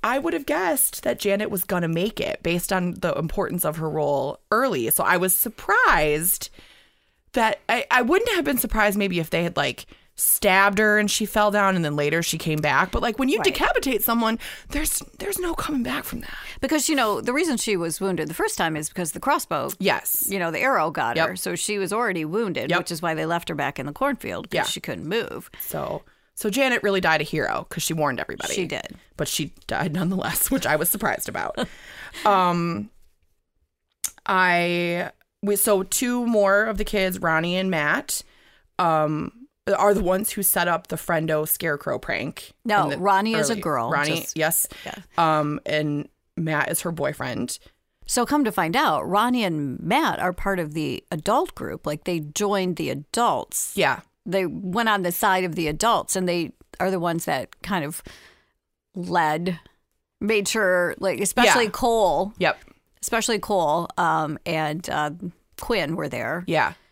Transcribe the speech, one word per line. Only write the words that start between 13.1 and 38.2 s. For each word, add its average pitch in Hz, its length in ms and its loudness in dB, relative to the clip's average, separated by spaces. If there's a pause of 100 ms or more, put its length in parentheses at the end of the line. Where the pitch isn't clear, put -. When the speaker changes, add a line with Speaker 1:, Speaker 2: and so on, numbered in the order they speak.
Speaker 1:
when 262 120 0
you 339 80 2
Speaker 2:
Right. 320 80 0
Speaker 1:
decapitate 277 580 0
someone, 226 340 2 (320)
there's, - 320 -2 (160)
there's 381 220 -6
no 349 160 -2
coming 285 260 -2
back 254 220 -4
from - 180 -8
that. - 140 -12 (240)
Speaker 2:
Because, 302 300 2
you 320 60 2
know, 214 260 2
the 247 120 -2
reason 302 240 0
she 208 200 0
was 165 240 -4
wounded 175 260 -2
the 160 80 -8
first - 220 -2
time 165 180 0
is 151 140 -6
because 175 240 -6
the 175 60 -10
crossbow, 160 600 -2
Speaker 1:
Yes. - 480 0
Speaker 2:
you 196 100 -4
know, 170 140 -2
the - 80 -4
arrow 190 320 2
got 120 240 -2
Speaker 1:
Yep. 160 140 2
Speaker 2:
her. 185 80 -6
So 180 180 -4
she 208 240 -4
was 185 140 -2
already 196 320 -2
wounded, 160 440 -2
Speaker 1:
Yep. 175 100 2
Speaker 2:
which 175 120 -6
is 160 100 -8
why 170 140 0
they 156 100 -2
left 170 240 -2
her 156 60 -4
back 143 240 -4
in 131 60 -6
the 147 80 -6
cornfield, 233 580 -4
'cause - 40 -6
Speaker 1:
Yeah. - 100 0
Speaker 2:
she - 160 -4
couldn't 113 260 -8
move. - 420 -6 (120)
Speaker 1:
So, - 420 -6 (320)
so - 160 -2
Janet 254 320 2
really 196 180 2
died 160 200 4
a - 20 -2
hero - 460 -2
'cause - 120 -6
she - 120 -2
warned 147 260 0
everybody. - 340 -6
Speaker 2:
She 185 120 0
did. - 300 -8 (220)
Speaker 1:
But 147 120 -2
she - 240 -4 (140)
died - 260 -2
nonetheless, 180 580 -2
<laughs> - 0 -
which 262 160 0
I 302 80 2
was 302 140 0
surprised - 400 -2
about. - 280 -6 (360)
Speaker 2:
<laughs> - 320 -10
Speaker 1:
Um, 180 640 2 (1400)
I, 175 840 2 (300)
we, 202 140 2
so 196 280 4
two 247 440 0
more 202 380 6
of 220 120 -2
the 208 60 -2
kids, 190 360 0
Ronnie 170 360 2
and 185 160 0
Matt, 160 500 0 (580)